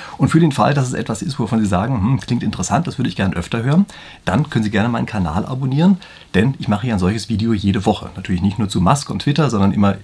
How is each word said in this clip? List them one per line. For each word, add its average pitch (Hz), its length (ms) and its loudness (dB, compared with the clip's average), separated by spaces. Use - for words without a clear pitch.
Und 143 100 2
für 160 120 4
den 165 120 4
Fall, 123 220 2
dass 135 140 0
es 127 60 -6
etwas - 280 -6
ist, - 160 -6
wovon 113 220 0
Sie 107 60 2
sagen, 98 360 0
„Hm, 117 180 2
klingt - 220 -2
interessant, 101 440 -2
das - 120 -6
würde 123 100 0
ich 175 80 -6
gern 92 160 0
öfter 113 300 -4
hören“, 151 240 4
dann 120 260 0
können 113 140 0
Sie 104 60 -2
gerne 107 180 2
meinen 120 180 -2
Kanal 90 400 -2
abonnieren, 143 520 2
denn 120 240 2
ich - 100 -6
mache 104 140 0
hier 123 120 0
ein 98 40 0
solches 98 300 0
Video 113 240 0
jede 98 340 0
Woche. - 300 -2
Natürlich 90 260 -2
nicht 98 160 0
nur 104 100 0
zu - 120 -2
Musk 131 300 2
und 101 120 -4
Twitter, 143 280 2
sondern 101 220 2
immer 101 320 2